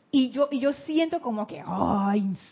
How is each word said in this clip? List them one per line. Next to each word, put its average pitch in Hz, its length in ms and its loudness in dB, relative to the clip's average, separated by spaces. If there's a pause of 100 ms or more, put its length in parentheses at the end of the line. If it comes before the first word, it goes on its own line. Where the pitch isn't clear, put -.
(120)
y 262 180 4
yo, 277 220 2
y 277 80 -2
yo 277 140 2
siento 320 480 0
como 214 260 -4
que, 147 180 -14
"Ay, 196 540 0
¿en 196 180 -2 (140)